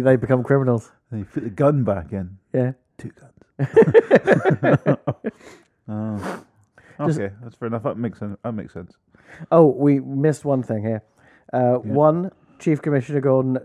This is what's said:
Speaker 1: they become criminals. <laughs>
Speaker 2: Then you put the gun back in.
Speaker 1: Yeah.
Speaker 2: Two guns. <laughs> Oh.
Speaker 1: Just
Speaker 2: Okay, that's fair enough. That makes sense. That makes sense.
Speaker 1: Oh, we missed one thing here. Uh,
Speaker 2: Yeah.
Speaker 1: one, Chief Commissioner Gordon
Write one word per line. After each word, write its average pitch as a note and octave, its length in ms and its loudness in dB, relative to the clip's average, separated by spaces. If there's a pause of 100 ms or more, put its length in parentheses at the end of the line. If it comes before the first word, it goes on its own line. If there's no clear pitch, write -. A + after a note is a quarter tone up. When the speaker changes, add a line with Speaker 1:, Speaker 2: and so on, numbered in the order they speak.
Speaker 1:
they C3 160 4
become B2+ 260 0
criminals. B2+ 480 0 (100)
<laughs> - 100 -20
Speaker 2:
Then A2+ 100 -10
you G2 60 -10
put C#3 180 -10
the A2+ 60 -8
gun C#3 340 0
back F#2+ 300 -4
in. F#2+ 240 -10 (160)
Speaker 1:
Yeah. B2+ 180 -2 (240)
Speaker 2:
Two - 140 -16
guns. - 220 -20 (260)
<laughs> - 1400 2 (840)
Oh. G#2+ 560 -8 (640)
Speaker 1:
Just D#3 120 -2
Speaker 2:
Okay, G2 240 -6
that's A#2+ 140 -18
fair A#2+ 120 -8
enough. A2+ 140 -6
That C3 140 -4
makes A2+ 220 -6
sense. G2+ 260 -10
That A#2+ 80 -8
makes G#2 200 -12
sense. - 240 -18 (540)
Speaker 1:
Oh, E3 160 8
we C#3 340 2
missed C#3 440 -2
one C#3 180 0
thing A2 220 -6
here. A2 180 -4 (500)
Uh, B2 320 2
Speaker 2:
Yeah. A#2+ 80 -6
Speaker 1:
one, D#3 380 2 (280)
Chief D#3 220 0
Commissioner D3 400 -2
Gordon C3 440 0